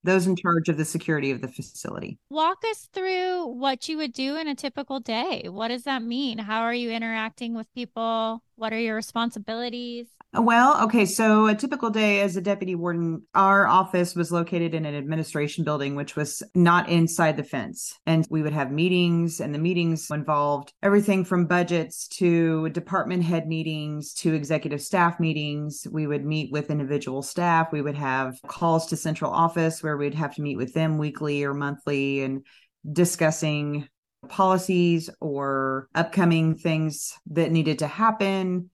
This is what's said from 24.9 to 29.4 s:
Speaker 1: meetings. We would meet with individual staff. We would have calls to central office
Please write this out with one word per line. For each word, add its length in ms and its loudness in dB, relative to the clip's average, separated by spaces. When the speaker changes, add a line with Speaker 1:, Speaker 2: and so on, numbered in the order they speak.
Speaker 1:
meetings. 680 -4
We 160 -2
would 200 -2
meet 260 -2
with 180 -4
individual 540 -2
staff. 480 0
We 100 -4
would 160 -4
have 480 -4
calls 420 0
to 100 -4
central 340 -4
office 500 0